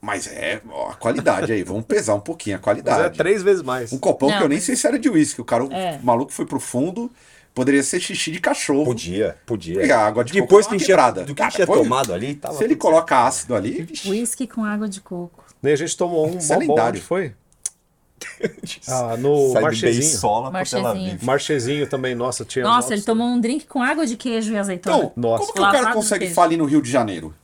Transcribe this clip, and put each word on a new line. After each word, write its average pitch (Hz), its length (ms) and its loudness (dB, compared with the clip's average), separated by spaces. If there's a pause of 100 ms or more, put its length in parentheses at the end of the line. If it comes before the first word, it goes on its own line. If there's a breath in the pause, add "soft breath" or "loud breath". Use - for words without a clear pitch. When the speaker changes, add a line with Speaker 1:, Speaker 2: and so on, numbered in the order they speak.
Speaker 1:
Mas 101 260 -8
é, 92 420 -8
ó, 69 220 -8
a - 60 -14
qualidade 117 540 0
aí, 104 120 0
vamos 92 240 -6
pesar 110 280 0
um 101 60 -2
pouquinho 101 360 -8
a - 20 -8
Speaker 2:
Mas - 60 -14
Speaker 1:
qualidade. 107 420 2
Speaker 2:
é - 20 0
três 180 340 0
vezes 190 200 4
mais. 127 280 -4
Speaker 1:
Um 135 60 -6
copão 139 320 2
Speaker 3:
Não, 202 80 2
Speaker 1:
que 196 80 2
eu 151 60 2
nem 147 80 0
Speaker 3:
mas - 80 -4
Speaker 1:
sei 247 100 0
se - 100 0
era 254 120 2
de 254 100 0
uísque, 156 320 2
o 117 60 -8
cara, 120 180 0
o 139 80 -8
Speaker 3:
É. 175 300 -4
Speaker 1:
maluco 120 280 0
foi - 140 -6
pro 135 160 -4
fundo, 180 500 -4 (440 soft breath)
poderia 139 280 2
ser 175 180 -2
xixi - 300 -6
de 160 80 -8
cachorro. 151 460 0
Speaker 4:
Podia, 101 500 -2 (120)
podia. 90 400 -4
Speaker 1:
E - 40 4
a 127 160 4
água 110 160 0
de 123 120 -4
Speaker 4:
Depois 202 320 6
Speaker 1:
coco 226 100 -4
Speaker 4:
que 175 80 0
Speaker 1:
dá - 0 -
uma - 0 -
Speaker 4:
tinha, - 40 -2
Speaker 1:
quebrada. 123 360 4
Speaker 4:
do 143 100 -8
que - 60 -14
Speaker 1:
Cara, - 120 0
Speaker 4:
tinha 180 140 2
Speaker 1:
põe, 202 120 4
Speaker 4:
tomado 127 340 2
ali, 117 220 -4
tava - 180 -8
Speaker 1:
se 156 120 -2
ele 254 100 2
Speaker 4:
tudo - 80 -10
certo. 180 100 4
Speaker 1:
coloca 156 320 4
ácido 127 300 -2
ali, 107 260 -2
Speaker 4:
Vixe. 170 300 -8
Speaker 3:
Uísque 233 360 -4
com - 160 -6
água 208 280 -4
de 196 100 -12
coco. 175 420 -12 (200 soft breath)
Speaker 2:
E 131 100 0
a 147 40 4
gente 156 200 -4
tomou 170 320 0
um 180 80 -6
Speaker 1:
Isso 165 160 -2
é 170 40 4
Speaker 2:
mó 185 100 4
bom, - 80 -2
Speaker 1:
lendário. 117 240 2
Speaker 2:
onde - 80 -12
foi? 170 260 -4 (880)
Speaker 4:
<laughs> - 680 -10
Speaker 2:
Ah, 123 280 -2
no 135 360 4
Speaker 4:
Sai 120 40 4
do 110 60 4
Speaker 2:
Marchezinho. 117 420 2
Speaker 4:
Beisola 120 460 0
pro 185 200 -4
Tel - 120 -2
Speaker 3:
Marchezinho. 98 300 -2
Speaker 4:
Aviv. 90 120 -10
Speaker 2:
Marchezinho 139 640 0
também, 131 260 -4
nossa, 120 300 -4
tinha 127 200 -4
Speaker 3:
Nossa, 226 120 4
Speaker 2:
nossa. 240 180 0
Speaker 3:
ele 208 80 -2
tomou 226 260 0
um 247 120 0
drink 240 260 -2
com 262 160 -4
água 294 240 0
de 240 100 -4
queijo 226 360 -4
e 220 60 -2
azeitona. 196 380 -2
Speaker 1:
Então, - 200 0
Speaker 2:
Nossa. 120 240 2
Speaker 1:
como 403 120 -4
que - 80 -6
o - 20 4
cara 202 160 6
Speaker 3:
Lavado 240 180 2
no 214 60 0
Speaker 1:
consegue 208 240 0
Speaker 3:
queijo. 170 80 -6
Speaker 1:
falir 165 240 4
no 160 60 2
Rio 147 180 2
de 120 80 -6
Janeiro? 95 540 -2